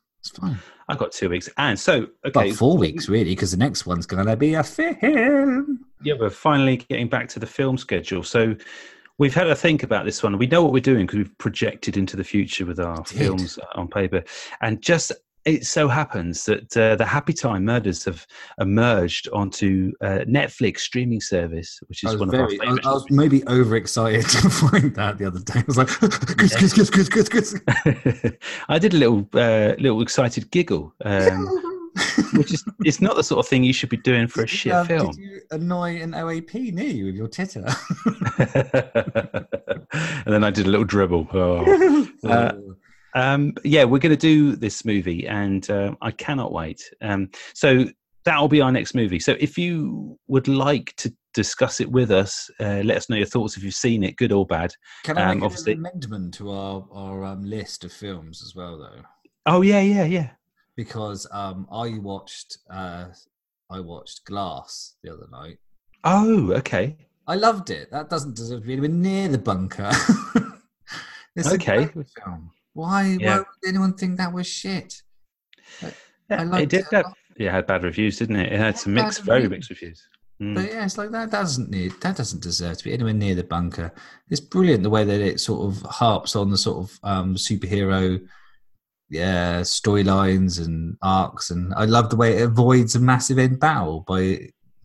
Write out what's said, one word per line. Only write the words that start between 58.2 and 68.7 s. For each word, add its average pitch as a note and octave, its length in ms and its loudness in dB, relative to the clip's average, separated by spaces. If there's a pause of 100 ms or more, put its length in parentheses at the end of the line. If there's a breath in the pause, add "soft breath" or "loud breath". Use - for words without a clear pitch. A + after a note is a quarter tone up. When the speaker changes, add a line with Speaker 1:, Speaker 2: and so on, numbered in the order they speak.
Speaker 1:
as - 140 -20
well, F2 220 -14
though? A#1 240 -20 (440)
Speaker 2:
Oh, E3+ 140 4
yeah, G3 220 6
yeah, G3+ 240 2
yeah. E3 240 -2 (440)
Speaker 1:
Because, G#2+ 560 -10
um, F#2+ 400 -10
I A2+ 280 -8
watched, - 580 -14 (140)
uh, F2+ 380 -12 (600)
I F#2 100 -12
watched E2+ 440 -18
Glass F#2 720 -12 (100)
the E2 80 -18
other - 180 -20
night. D2+ 280 -20 (460)
Speaker 2:
Oh, F#3+ 500 4
okay. B2+ 420 -2 (320)
Speaker 1:
I E3 80 -2
loved G#3 340 0
it. - 220 -12
That D3+ 160 -10
doesn't D3 260 -6
deserve A#2 280 -10
to G#2+ 40 -12
be B2 60 -6